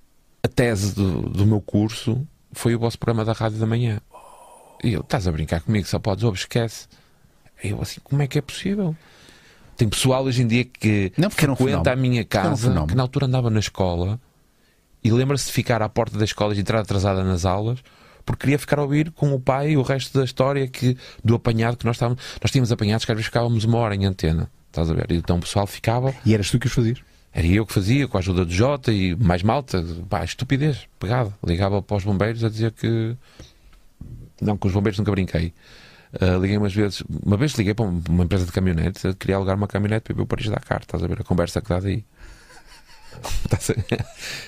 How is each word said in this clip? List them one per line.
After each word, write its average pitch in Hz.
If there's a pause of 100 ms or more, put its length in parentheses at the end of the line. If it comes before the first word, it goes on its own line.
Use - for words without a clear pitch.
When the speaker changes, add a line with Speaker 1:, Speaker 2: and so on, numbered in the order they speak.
(440)
Speaker 1:
a -
tese 104
do, 95
do 101
meu 107
curso 110 (260)
foi 117
o 110
vosso 117
programa 113
da 110
Rádio 110
da 113
Manhã." 113 (840)
E 113
eu: -
"Estás 98
a 87
brincar 80
comigo, 107
só -
podes, 98
ouve, 107
esquece." - (760)
E 98
eu -
assim: -
"Como 139
é 139
que 139
é 147
possível?" 190 (800)
Tem 117
pessoal 131
hoje 131
em 120
dia 120
que 101
Speaker 2:
Não, 185
porque -
era 139
um 131
Speaker 1:
frequenta 135
Speaker 2:
fenómeno. 131
Speaker 1:
a -
minha 120
Speaker 2:
Porque -
era 95
um -
Speaker 1:
casa, 104
Speaker 2:
fenómeno. 87
Speaker 1:
que 90
na 127
altura 135
andava 127
na 107
escola 92 (840)
e 110
lembra-se 131
de -
ficar 113
à 107
porta 107
da 104
escola 104
e 101
entrar 107
atrasada 98
nas 92
aulas 107 (480)
porque -
queria 139
ficar 143
a -
ouvir 147
com 147
o 131
pai 139
o 131
resto 135
da 135
história 135
que, 127 (260)
do 113
apanhado 117
que -
nós 117
estávamos, 123 (200)
nós -
tínhamos 120
apanhados 110
que 120
às 110
vezes 110
ficávamos 120
uma 117
hora 110
em 98
antena, 85 (180)
estás 80
a 80
ver? 82
E 85
então 87
o 85
pessoal 101
ficava 123 (120)
Speaker 2:
E 107
eras 104
tu 127
que -
os 120
fazias? 120 (340)
Speaker 1:
Era 82
eu 101
que -
fazia, 120
com 101
a -
ajuda 92
do 85
Jota 123
e 92
mais 90
malta, 113 (240)
pá, 95
estupidez, 135 (120)
pegado. 107 (140)
Ligava 98
para 104
os 95
bombeiros 104
a 113
dizer 110
que, 113 (1300)
não, 101
com -
os 90
bombeiros 101
nunca 104
brinquei. 85 (680)
Ah, 92
liguei 98
umas 104
vezes, 101 (200)
uma 101
vez 143
liguei 104
para 117
uma, 87
uma 90
empresa 90
de 87
caminhonetes, 90
eu 95
queria 95
alugar 95
uma 101
caminhonete 101
para -
ir -
para 101
o -
Paris-Dakar, -
estás 87
a 87
ver 87
a -
conversa 87
que -
dá 90
daí? 98 (640)
<laughs> -
Estás -
a -
ver? - (420)